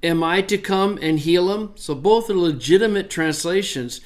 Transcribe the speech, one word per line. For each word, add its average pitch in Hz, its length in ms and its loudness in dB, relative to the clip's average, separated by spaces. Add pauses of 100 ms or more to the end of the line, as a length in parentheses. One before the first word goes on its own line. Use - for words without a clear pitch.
Am 170 220 0
I 170 180 2
to 196 160 0
come 196 440 0
and 160 180 0
heal 175 340 2
him? 208 220 -6
So - 200 -8
both 214 340 2
are 208 60 -2
legitimate 180 760 2
translations. 160 960 -4